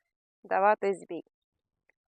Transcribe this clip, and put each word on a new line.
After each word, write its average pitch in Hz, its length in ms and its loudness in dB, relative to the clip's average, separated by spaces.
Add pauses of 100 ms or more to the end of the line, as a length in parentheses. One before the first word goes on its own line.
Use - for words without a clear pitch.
(440)
давати 196 500 2
збій. 170 300 -12 (880)